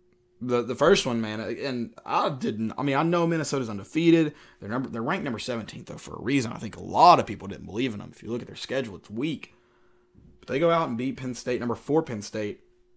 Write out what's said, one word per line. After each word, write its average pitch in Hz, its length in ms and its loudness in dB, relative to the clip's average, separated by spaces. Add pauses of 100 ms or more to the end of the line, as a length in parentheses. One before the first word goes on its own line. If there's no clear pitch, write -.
(420)
the, 123 200 2
the 117 140 -4
first 139 300 6
one, 120 140 0
man, 110 220 -4
and 117 520 -4 (120)
I 185 240 2
didn't, 113 480 -4
I 127 60 -4
mean, 139 120 0
I 147 80 4
know 170 240 2
Minnesota's 143 420 -2
undefeated. 156 640 4 (260)
They're 98 100 -10
number, 123 200 -2
they're 117 140 -6
ranked 170 220 -2
number 113 140 -4
seventeenth, 113 480 -8
though, - 100 -12
for - 180 -12
a - 60 -12
reason. 135 320 0
I - 40 -12
think - 200 -10
a - 60 -14
lot 135 360 8
of 110 60 0
people 95 240 -8
didn't - 160 -12
believe 113 280 -4
in 104 60 -10
them. 87 140 -14
If - 100 -20
you - 60 -10
look 117 120 -6
at - 60 -14
their - 80 -16
schedule, 127 400 -6
it's - 140 -20
weak. 127 440 -6 (880)
But - 80 -18
they 131 100 -2
go 170 100 4
out 165 200 2
and 117 80 -4
beat 127 200 -4
Penn 127 160 -8
State, 123 260 -4
number 120 140 -2
four 151 300 0
Penn 113 180 -8
State, 104 400 -6 (360)